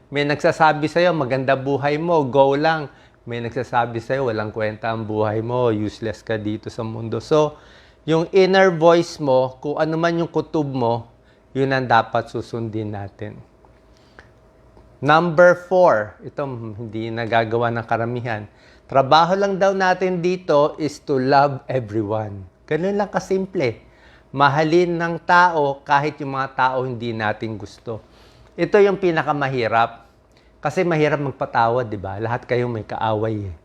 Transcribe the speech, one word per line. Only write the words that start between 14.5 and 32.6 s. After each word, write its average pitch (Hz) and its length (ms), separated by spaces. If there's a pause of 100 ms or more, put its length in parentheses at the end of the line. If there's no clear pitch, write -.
Number 170 640
four, 131 560
ito 143 240
hindi 113 640
nagagawa 117 640
ng 113 80
karamihan. 117 640 (400)
Trabaho 151 480
lang 196 240
daw 196 160
natin 185 480
dito 156 560
is 147 240
to 139 160
love 135 480
everyone. 107 800 (240)
Ganun 170 240
lang 202 160
kasimple. 180 720 (480)
Mahalin 156 640
ng 170 320
tao 165 560
kahit 147 400
yung 135 160
mga 135 160
tao 131 320
hindi 120 240
natin 110 480
gusto. 104 480 (480)
Ito 170 320
yung 190 160
pinakamahirap. 135 1040 (560)
Kasi 170 240
mahirap 151 320
magpatawad, 123 720
di 107 80
ba? 95 240
Lahat 117 240
kayo 123 240